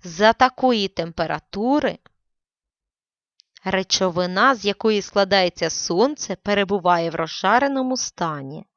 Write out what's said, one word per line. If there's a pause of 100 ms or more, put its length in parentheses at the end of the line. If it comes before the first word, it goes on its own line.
За
такої
температури (1700)
речовина,
з
якої
складається
Сонце,
перебуває
в
розжареному
стані (100)